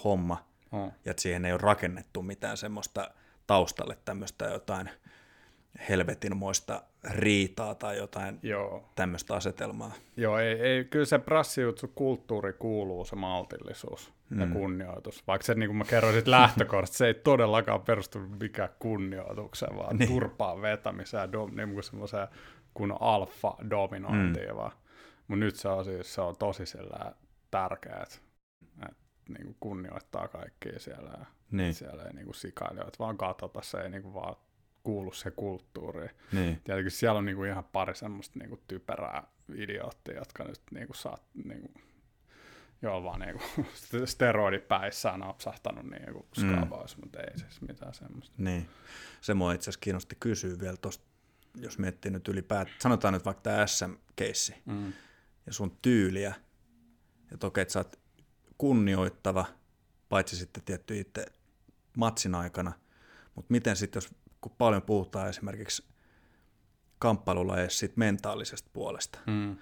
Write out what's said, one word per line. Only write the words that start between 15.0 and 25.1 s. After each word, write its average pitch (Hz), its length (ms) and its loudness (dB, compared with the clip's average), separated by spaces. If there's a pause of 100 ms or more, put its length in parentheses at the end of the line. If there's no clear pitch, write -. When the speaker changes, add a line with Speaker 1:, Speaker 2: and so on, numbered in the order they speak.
Speaker 2:
Vaikka 98 200 2
se, 120 80 6
niin 110 140 2
kuin 104 80 0
mä 104 80 2
kerroin 110 300 6
sit 113 120 6
lähtökohdasta, 120 680 8
se 127 100 8
ei 113 80 8
todellakaan 110 680 6
perustu 107 360 0
mikään 101 500 -6 (100)
kunnioitukseen, 101 1000 -4
vaan 101 200 -2
Speaker 1:
Niin. 110 140 6
Speaker 2:
turpaan 104 520 0
vetämiseen 104 580 -2
ja 95 120 -2
dom-, 104 240 -4
niin 104 160 -4
kuin 98 120 -6
semmoiseen 101 440 -4 (460)
kun 101 260 -2
alfa-dominointiin 98 1500 2
Speaker 1:
Mm. 53 60 -6
Speaker 2:
vaan. 55 160 -4 (560)